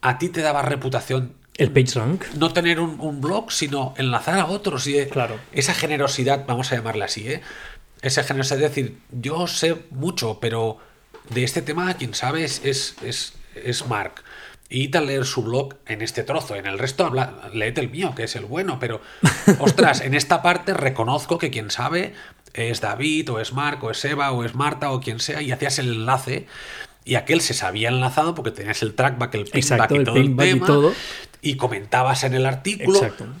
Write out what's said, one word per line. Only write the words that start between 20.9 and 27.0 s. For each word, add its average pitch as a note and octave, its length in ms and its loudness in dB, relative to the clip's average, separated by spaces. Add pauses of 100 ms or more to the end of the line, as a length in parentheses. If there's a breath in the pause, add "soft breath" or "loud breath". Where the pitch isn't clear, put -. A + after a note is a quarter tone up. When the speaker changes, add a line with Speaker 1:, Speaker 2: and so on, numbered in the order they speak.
Speaker 1:
que D#3 140 -2
quien G#2+ 180 -6
sabe E3 440 -2 (400 loud breath)
es A#2 280 -2
David, C3+ 500 0
o A2+ 80 -2
es A2 140 -6
Mark, C#3 300 -2
o A2+ 80 -4
es - 120 -6
Eva, C#3+ 280 0
o A#2+ 120 0
es A#2 120 -4
Marta, C#3+ 360 0
o B2+ 80 0
quien A2+ 200 -6
sea", D3+ 240 -4
y C3+ 80 -2
hacías C3+ 260 -2
el B2+ 120 0
enlace, B2+ 580 -2 (560 loud breath)